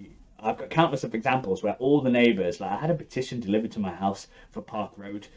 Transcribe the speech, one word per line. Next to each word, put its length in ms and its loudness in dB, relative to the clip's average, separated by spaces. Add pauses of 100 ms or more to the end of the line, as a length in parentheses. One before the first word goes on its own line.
(380)
I've 200 -4
got 100 -10
countless 360 2
of 100 -6
examples 480 0
where 160 0
all 240 6
the 80 2
neighbours, 500 4
like, 120 -4
I 120 -4
had 60 0
a 140 0
petition 360 -6
delivered 320 0
to 80 -6
my 140 -4
house 320 -4 (240)
for 100 -10
Park 360 -8
Road, 400 -12